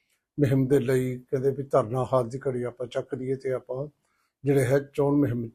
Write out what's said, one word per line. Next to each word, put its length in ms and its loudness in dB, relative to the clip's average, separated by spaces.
ਮੁਹਿੰਮ 260 4
ਦੇ 140 4
ਲਈ 380 0
ਕਹਿੰਦੇ 320 -2
ਵੀ 120 -4
ਧਰਨਾ 500 0
ਹਾਲ 160 2
ਦੀ 100 -8
ਘੜੀ 240 -4
ਆਪਾਂ 240 -8
ਚੱਕ 280 -8
ਲਈਏ 200 -4
ਤੇ 180 -4
ਆਪਾਂ 360 -6
ਜਿਹੜੇ 200 4
ਹੈ 300 0
ਚੋਣ 220 2
ਮੁਹਿੰਮ 380 0